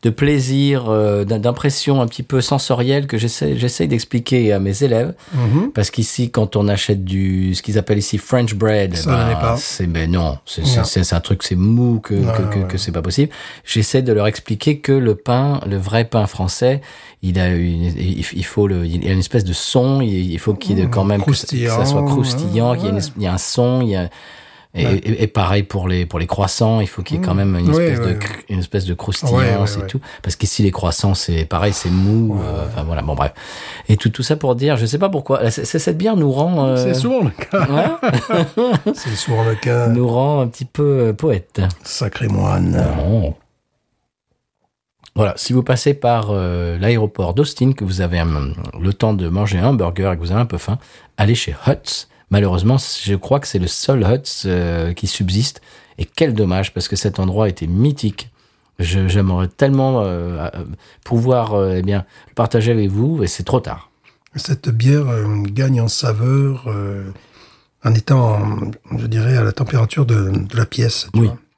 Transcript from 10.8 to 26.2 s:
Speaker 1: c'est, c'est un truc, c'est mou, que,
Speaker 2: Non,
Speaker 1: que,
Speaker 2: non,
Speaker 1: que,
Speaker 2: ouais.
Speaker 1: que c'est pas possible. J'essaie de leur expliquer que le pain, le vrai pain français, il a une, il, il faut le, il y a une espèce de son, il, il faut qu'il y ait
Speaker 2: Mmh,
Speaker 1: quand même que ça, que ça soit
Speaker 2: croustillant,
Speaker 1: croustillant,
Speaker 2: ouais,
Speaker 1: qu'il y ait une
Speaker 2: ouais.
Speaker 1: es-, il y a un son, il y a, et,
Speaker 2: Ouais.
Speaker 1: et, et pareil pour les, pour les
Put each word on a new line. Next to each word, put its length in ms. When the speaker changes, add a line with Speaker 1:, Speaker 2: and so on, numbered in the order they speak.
Speaker 1:
c'est, 180
c'est 120
un 40
truc, 240
c'est 120
mou, 440
que, 140
Speaker 2:
Non, 180
Speaker 1:
que, 120
Speaker 2:
non, 80
Speaker 1:
que, 80
Speaker 2:
ouais. 80
Speaker 1:
que 100
c'est 160
pas 80
possible. 320
J'essaie 360
de 120
leur 140
expliquer 520
que 140
le 220
pain, 520
le 100
vrai 280
pain 200
français, 540
il 160
a 120
une, 340
il, 360
il 120
faut 220
le, 180
il 180
y 60
a 20
une 80
espèce 240
de 100
son, 460
il, 320
il 80
faut 140
qu'il 240
y 40
ait 40
Speaker 2:
Mmh, 60
Speaker 1:
quand 120
même 200
que 100
ça, 140
que 200
ça 160
soit 220
Speaker 2:
croustillant, 0
Speaker 1:
croustillant, 680
Speaker 2:
ouais, 60
Speaker 1:
qu'il 80
y 20
ait 40
une 60
Speaker 2:
ouais. 60
Speaker 1:
es-, 140
il 60
y 40
a 60
un 40
son, 440
il 80
y 80
a, 120
et, 80
Speaker 2:
Ouais. 200
Speaker 1:
et, 180
et 40
pareil 360
pour 240
les, 180
pour 140
les 80